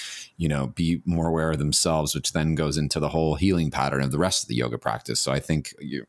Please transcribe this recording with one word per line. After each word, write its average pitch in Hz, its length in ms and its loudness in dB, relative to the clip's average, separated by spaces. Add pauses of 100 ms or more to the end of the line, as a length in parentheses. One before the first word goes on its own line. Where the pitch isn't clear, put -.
(380)
you 85 100 0
know, 69 200 0
be 82 380 0
more 82 220 2
aware 80 240 2
of 76 60 0
themselves, 73 560 2
which - 200 -4
then 80 200 2
goes 76 240 0
into 76 220 0
the 73 100 0
whole 80 240 2
healing 82 380 2
pattern 69 320 0
of 69 80 0
the 71 80 0
rest 92 240 2
of - 40 -14
the 58 80 -4
yoga 58 220 -2
practice. 60 420 -2
So 65 120 0
I 69 80 2
think 76 400 -2
you, 67 300 -8